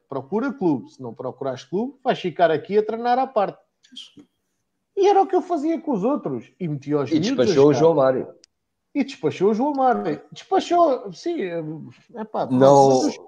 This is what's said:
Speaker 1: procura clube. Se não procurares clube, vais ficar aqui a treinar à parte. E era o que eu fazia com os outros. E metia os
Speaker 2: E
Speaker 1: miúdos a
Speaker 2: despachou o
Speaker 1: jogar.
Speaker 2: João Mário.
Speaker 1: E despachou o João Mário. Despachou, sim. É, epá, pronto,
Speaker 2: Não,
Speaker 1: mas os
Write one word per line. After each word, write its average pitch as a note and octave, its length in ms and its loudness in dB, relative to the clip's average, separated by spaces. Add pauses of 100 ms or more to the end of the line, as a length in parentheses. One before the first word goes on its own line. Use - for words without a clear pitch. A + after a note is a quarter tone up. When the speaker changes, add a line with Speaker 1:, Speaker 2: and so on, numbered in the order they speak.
Speaker 1:
procura F3+ 460 -6
clube. D3+ 380 -4
Se - 100 -20
não A#2 120 -14
procurares B2+ 520 -10
clube, A3+ 380 -8
vais A3 160 -2
ficar E3+ 320 0
aqui D#3+ 260 -2
a G#3+ 80 2
treinar A#3 340 -2
à C4 80 -2
parte. G3 320 -4 (1400)
E G4 120 2
era G4 140 6
o - 60 0
que - 80 -2
eu F4 60 2
fazia D#4+ 380 -4
com - 120 -6
os F#3+ 120 -2
outros. F3+ 560 -4
E F3+ 80 -6
metia D3 320 -4
os C3 120 -4
Speaker 2:
E D#3 80 0
Speaker 1:
miúdos G#3 120 -2
a C#4 120 -2
Speaker 2:
despachou D3 240 4
o D3+ 60 6
Speaker 1:
jogar. C#3+ 60 0
Speaker 2:
João D#3+ 160 4
Mário. C3 320 0 (680)
Speaker 1:
E C#4 80 -2
despachou E3 480 -2
o - 20 0
João C#4 200 -2
Mário. A3 480 -2 (100)
Despachou, E4 840 0
sim. E4 280 -8
É, E3+ 180 -6 (600)
epá, G#3 260 -6
pronto, B2+ 120 -4
Speaker 2:
Não, C#3 280 8 (160)
Speaker 1:
mas - 140 -2
os - 100 -20